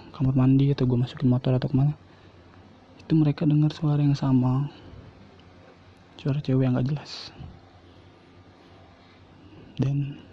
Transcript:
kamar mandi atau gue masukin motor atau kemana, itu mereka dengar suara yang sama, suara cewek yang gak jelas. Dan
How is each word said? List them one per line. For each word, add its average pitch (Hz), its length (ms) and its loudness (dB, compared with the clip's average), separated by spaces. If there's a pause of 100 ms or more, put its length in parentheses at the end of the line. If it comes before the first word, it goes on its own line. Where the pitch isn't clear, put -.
(160)
kamar 131 160 0
mandi 135 400 4
atau 131 160 0
gue 127 80 2
masukin 127 320 -2
motor 127 240 0
atau 131 160 0
kemana, 139 240 2 (1040)
itu - 160 -6
mereka 156 320 2
dengar 151 240 2
suara 147 320 -2
yang 143 160 2
sama, 131 560 0 (1400)
suara 147 240 -4
cewek 131 240 0
yang 127 160 0
gak 127 80 -2
jelas. - 400 -10 (2500)
Dan 139 400 -6 (160)